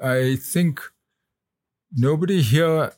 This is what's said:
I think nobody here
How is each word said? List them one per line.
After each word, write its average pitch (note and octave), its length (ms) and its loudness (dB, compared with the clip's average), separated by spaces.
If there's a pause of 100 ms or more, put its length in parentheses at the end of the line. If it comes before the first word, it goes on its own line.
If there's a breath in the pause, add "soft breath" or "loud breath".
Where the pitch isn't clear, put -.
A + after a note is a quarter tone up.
I B2+ 360 0
think E3 440 -2 (1120)
nobody D#3 500 0
here D#3 560 2